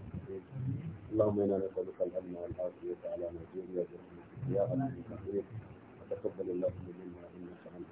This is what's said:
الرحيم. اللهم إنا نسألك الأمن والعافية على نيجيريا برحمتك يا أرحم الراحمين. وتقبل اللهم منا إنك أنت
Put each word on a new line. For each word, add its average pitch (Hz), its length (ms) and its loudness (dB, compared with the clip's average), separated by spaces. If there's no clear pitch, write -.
الرحيم. 95 400 -6
اللهم 104 320 6
إنا 98 180 8
نسألك 95 420 0
الأمن 90 360 0
والعافية 87 680 -2
على 92 260 -2
نيجيريا 87 560 -2
برحمتك - 600 -10
يا 98 180 4
أرحم 131 320 4
الراحمين. 107 500 -2
وتقبل - 520 -2
اللهم 90 360 2
منا 87 420 -8
إنك 87 380 -10
أنت 87 260 -10